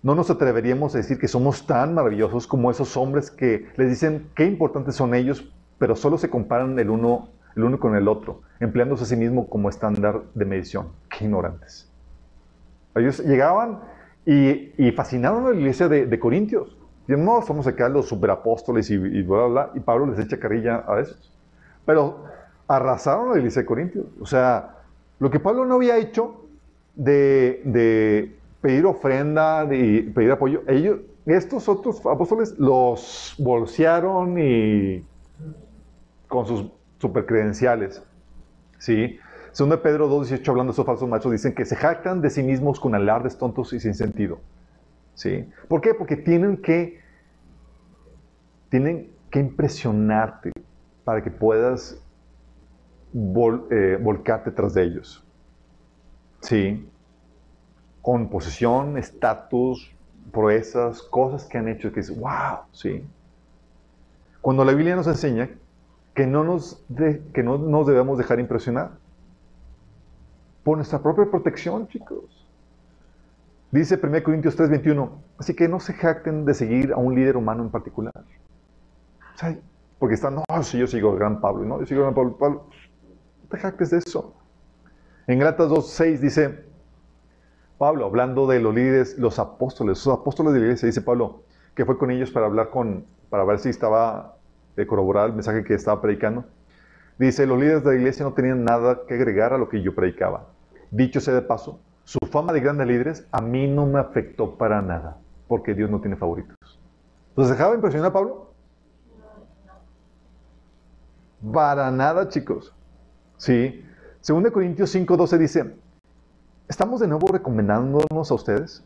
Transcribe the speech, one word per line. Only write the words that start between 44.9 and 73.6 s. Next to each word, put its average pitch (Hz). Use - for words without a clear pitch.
¿sí? -
¿Por 160
qué? 226
Porque 160
tienen 180
que, 170
tienen 143
que 139
impresionarte 110
para 110
que 104
puedas 113
vol-, 113
eh, 98
volcarte 110
tras 98
de 95
ellos, -
¿sí? 101
Con 120
posesión, 120
estatus, 123
proezas, 113
cosas 131
que -
han 110
hecho 110
que 104
dices, 82
"Wow", -
¿sí? -
Cuando 135
la 135
Biblia 165
nos 170
enseña 131
que 135
no 147
nos 170
de-, 151
que 127
no 127
nos 151
debemos 131
dejar 120
impresionar 120
por 156
nuestra 147
propia 185
protección, 190
chicos. -